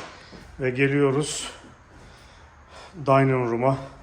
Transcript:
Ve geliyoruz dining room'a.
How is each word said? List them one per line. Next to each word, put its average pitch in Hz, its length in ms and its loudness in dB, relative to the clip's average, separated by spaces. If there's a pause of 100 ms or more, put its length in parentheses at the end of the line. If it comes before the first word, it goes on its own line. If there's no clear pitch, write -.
(600)
Ve 131 100 -2
geliyoruz 139 840 0 (1400)
dining 135 560 2
room'a. 127 260 0 (240)